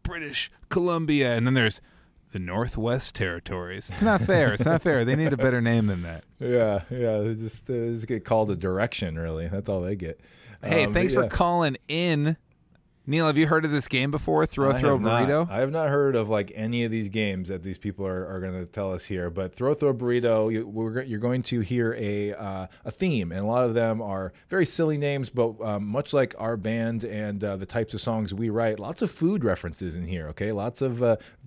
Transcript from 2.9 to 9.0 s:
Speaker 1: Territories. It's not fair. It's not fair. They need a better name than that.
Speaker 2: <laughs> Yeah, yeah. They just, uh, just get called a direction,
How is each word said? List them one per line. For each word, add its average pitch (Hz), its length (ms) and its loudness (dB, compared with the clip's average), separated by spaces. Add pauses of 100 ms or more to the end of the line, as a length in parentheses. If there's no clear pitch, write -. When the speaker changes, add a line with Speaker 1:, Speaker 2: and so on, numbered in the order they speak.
Speaker 1:
Territories. 90 760 -6
It's - 100 -4
not 202 200 4
fair. 151 320 4
It's - 120 0
not 165 160 4
fair. 139 240 2
They 131 100 2
need 160 160 2
a 139 60 0
better 123 240 2
name 117 260 4
than 95 140 0
that. 82 280 -8
Speaker 2:
<laughs> - 40 -20 (100)
Yeah, 113 460 2
yeah. 117 300 0
They 107 160 0
just, 110 340 -10
uh, 131 40 -2
just 117 340 -4
get 113 180 -4
called 110 260 4
a 95 60 0
direction, 92 600 -2